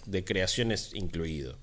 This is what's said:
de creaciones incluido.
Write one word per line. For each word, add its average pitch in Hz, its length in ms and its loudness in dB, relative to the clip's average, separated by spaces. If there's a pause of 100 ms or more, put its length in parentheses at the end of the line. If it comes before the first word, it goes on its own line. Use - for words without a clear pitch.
de 95 200 -2
creaciones 104 680 2
incluido. 80 680 -2